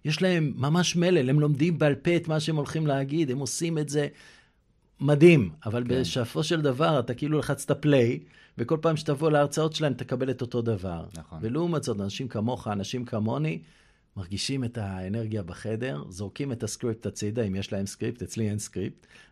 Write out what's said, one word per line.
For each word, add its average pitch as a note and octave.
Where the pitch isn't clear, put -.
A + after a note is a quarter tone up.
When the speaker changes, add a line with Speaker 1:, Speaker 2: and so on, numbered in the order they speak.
Speaker 1:
יש D3+
להם E3+
ממש E3
מלל, F3
הם D3
לומדים D3+
בעל D3
פה E3+
את E3
מה D#3
שהם D#3+
הולכים D#3
להגיד, C#3
הם C3
עושים E3
את D3
זה C#3+
מדהים, D3
אבל A#2+
Speaker 2:
כן. B2
Speaker 1:
בסופו C3
של D#3+
דבר, D3
אתה A#2+
כאילו D3
לחצת C#3
פליי, C#3
וכל B2
פעם D#3+
שתבוא D3+
להרצאות D3+
שלהם, D3+
תקבל B2+
את B2+
אותו A#2+
דבר. F2+
Speaker 2:
נכון. D#2+
Speaker 1:
ולעומת D3+
זאת, G#2
אנשים G2+
כמוך, A#2
אנשים G#2
כמוני, C3
מרגישים G2+
את A#2+
האנרגיה G2+
בחדר, A2+
זורקים G2+
את A#2+
הסקריפט A2
הצידה, G#2+
אם F#2+
יש G2
להם G2
סקריפט, A#2
אצלי G#2+
אין G#2
סקריפט, G#2